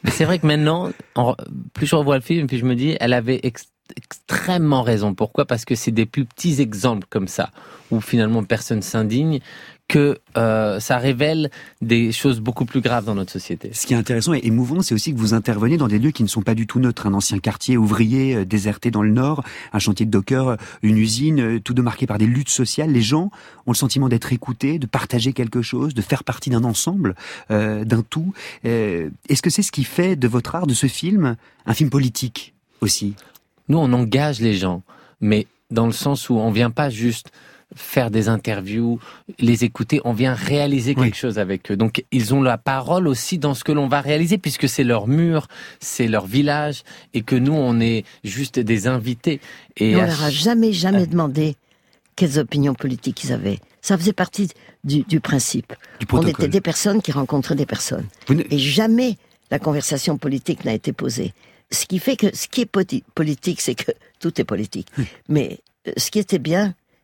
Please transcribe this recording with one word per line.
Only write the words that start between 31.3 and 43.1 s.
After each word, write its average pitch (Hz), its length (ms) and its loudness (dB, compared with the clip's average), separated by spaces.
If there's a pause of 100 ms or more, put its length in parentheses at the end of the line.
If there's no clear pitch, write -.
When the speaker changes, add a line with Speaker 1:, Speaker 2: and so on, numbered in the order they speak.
Speaker 2:
un 117 80 0
film 147 160 2
politique 131 640 -2 (280)
aussi ? 104 340 -2 (540)
Speaker 1:
Nous, 156 100 4
on 135 140 4
engage 123 460 2
les 110 140 2
gens, 92 300 -2 (360)
mais 107 280 2 (240)
dans 117 160 2
le 113 60 0
sens - 360 -4
où 123 60 4
on 110 160 2
vient 117 180 2
pas 139 220 -2
juste 113 400 -4 (440)
faire - 340 -2
des 110 200 0
interviews, 110 680 -2 (380)
les 117 260 2
écouter, 120 400 -2
on 120 80 -2
vient 123 220 0
réaliser 139 600 0
quelque 127 180 2
Speaker 2:
Oui. - 0 -
Speaker 1:
chose 110 240 -4
avec 95 340 -4
eux. 98 60 0
Donc, 110 340 -2
ils 120 220 2
ont 139 80 4
la 123 160 2
parole 143 500 0
aussi 139 300 -2